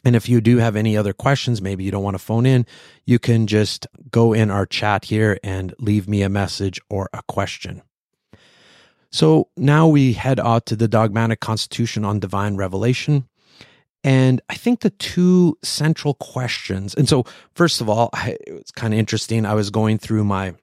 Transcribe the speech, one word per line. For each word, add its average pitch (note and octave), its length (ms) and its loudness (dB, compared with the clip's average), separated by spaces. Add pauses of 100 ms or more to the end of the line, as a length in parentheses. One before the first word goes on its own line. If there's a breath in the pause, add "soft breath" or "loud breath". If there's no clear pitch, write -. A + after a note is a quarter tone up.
And A#2+ 100 6
if A2+ 140 0
you A#2+ 100 4
do A#2 180 4
have A2+ 200 0
any G#2+ 180 0
other G#2 160 0
questions, B2+ 500 -2
maybe F#2+ 220 -6
you F#2+ 80 -4
don't G2 120 -4
want G2 120 -4
to - 80 -10
phone A2+ 220 0
in, B2+ 200 4 (400 loud breath)
you A#2+ 140 4
can A2+ 280 2
just G#2+ 380 -2 (240)
go A#2 220 4
in G#2+ 180 2
our G2 160 0
chat G#2 400 -2
here G#2+ 380 0
and F#2+ 340 -8
leave G#2 300 0
me G2+ 140 0
a G2 80 0
message G2 500 -4 (100)
or G2 220 -6
a - 120 -12
question. - 580 -8 (1300 soft breath)
So D#3 460 2
now D3+ 300 4
we C#3 260 4
head C3 260 -2
out A#2 280 0
to A2 100 -4
the A2+ 100 2
dogmatic A2+ 540 0
constitution A2 640 -4
on G2+ 140 -2
divine G2+ 360 -4
revelation. A#2 720 -2 (720 soft breath)
And C3 460 4
I - 80 -10
think A#3+ 240 -2
the G#3+ 120 0
two F3+ 720 2
central D3+ 500 -2
questions, G2+ 840 -8
and C3+ 140 2
so C3 160 2 (280 loud breath)
first E3 280 0
of A2 80 -4
all, A2+ 240 2
I, - 240 -6 (100)
it - 60 -16
was - 180 -20
kinda A2 240 -2
interesting. A2 500 -2
I G#2 80 -2
was G#2 160 0
going A2 280 0
through A2 260 -2
my F#2+ 400 -2